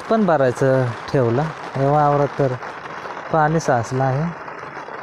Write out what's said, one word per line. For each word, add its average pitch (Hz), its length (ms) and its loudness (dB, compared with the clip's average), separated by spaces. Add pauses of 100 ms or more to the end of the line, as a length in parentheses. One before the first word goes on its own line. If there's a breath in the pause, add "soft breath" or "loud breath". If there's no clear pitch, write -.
(100)
पण 220 160 4
भरायचं 131 580 4 (280)
ठेवलं. 123 300 2 (340)
या 135 140 2
वावरात 143 360 4 (120)
तर 135 140 2 (800)
पाणी 160 280 4
साचलं 131 440 0
आहे. 135 180 0 (800)